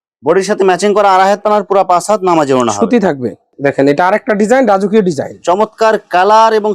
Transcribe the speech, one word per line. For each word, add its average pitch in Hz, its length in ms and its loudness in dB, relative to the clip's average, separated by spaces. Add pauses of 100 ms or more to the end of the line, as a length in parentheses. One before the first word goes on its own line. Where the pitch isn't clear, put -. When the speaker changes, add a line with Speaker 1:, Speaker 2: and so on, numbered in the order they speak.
(260)
Speaker 1:
বডির 185 180 0
সাথে 208 200 -2
ম্যাচিং 208 300 0
করা 202 180 2
আড়াই 190 180 4
হাত 302 120 0
পানার 208 220 0
পুরা 190 200 0
পাঁচ 180 240 0
হাত 202 140 -2
নামাজি 160 320 0
ওড়না 120 180 0
হবে। 104 140 -4
Speaker 2:
সুতি 240 140 0
থাকবে। 139 360 -4 (260)
দেখেন, 139 260 0
এটা 143 200 2
আরেকটা 214 260 -2
ডিজাইন, 220 320 0
রাজকীয় 202 360 0
ডিজাইন। 127 420 -6
Speaker 1:
চমৎকার 214 540 0 (120)
কালার 220 440 2
এবং 214 220 -2